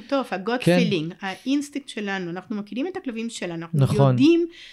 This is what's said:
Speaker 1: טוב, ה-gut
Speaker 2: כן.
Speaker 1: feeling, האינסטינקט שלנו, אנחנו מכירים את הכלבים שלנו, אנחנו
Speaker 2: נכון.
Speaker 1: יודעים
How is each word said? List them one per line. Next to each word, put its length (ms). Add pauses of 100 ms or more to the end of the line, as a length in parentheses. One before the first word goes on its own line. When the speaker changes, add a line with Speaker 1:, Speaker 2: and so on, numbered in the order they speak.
Speaker 1:
טוב, 220
ה-gut 280
Speaker 2:
כן. 200
Speaker 1:
feeling, 420
האינסטינקט 680
שלנו, 420
אנחנו 240
מכירים 320
את 100
הכלבים 320
שלנו, 320
אנחנו 180
Speaker 2:
נכון. 320
Speaker 1:
יודעים 340 (280)